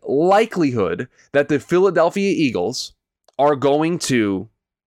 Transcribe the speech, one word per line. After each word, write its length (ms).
likelihood 1080
that 160
the 100
Philadelphia 720
Eagles 640
are 200
going 420
to 480